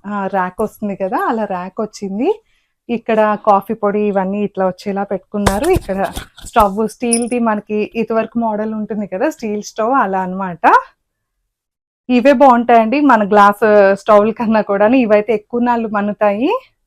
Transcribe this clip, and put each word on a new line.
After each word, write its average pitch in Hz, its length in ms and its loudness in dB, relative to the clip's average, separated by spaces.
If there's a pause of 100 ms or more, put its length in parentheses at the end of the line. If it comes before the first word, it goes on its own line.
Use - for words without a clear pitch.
ఆ, 202 220 -6
ర్యాక్ 190 340 -4
వస్తుంది 208 340 -6
కదా, 220 340 -4
అలా 220 160 -2
ర్యాక్ 185 360 -8
వచ్చింది. 214 600 -4 (480)
ఇక్కడ 220 560 0
కాఫీ 202 280 0
పొడి 208 260 -2
ఇవన్నీ 202 420 -2
ఇట్లా 190 260 -4
వచ్చేలా 196 360 -6
పెట్టుకున్నారు. 202 680 -4
ఇక్కడ 196 420 -2 (340)
స్టవ్ 214 420 0
స్టీల్ది 233 520 -2
మనకి 214 560 -2
ఇదివరకు 226 440 -4
మోడల్ 220 340 -4
ఉంటుంది 214 340 -8
కదా, 202 220 -4
స్టీల్ 214 340 -8
స్టవ్ 226 300 -4
అలా 196 280 -2
అన్నమాట. 185 380 -8 (1500)
ఇవే 247 240 4
బాగుంటాయండి 240 680 4
మన 226 280 2
గ్లాస్ 202 640 4
స్టవ్ల 214 360 4
కన్నా 220 300 0
కూడా, 202 260 0
ఇవైతే 220 460 2
ఎక్కువ 220 260 -4
నాళ్ళు 240 280 -2
మన్నుతాయి. 208 720 -2 (280)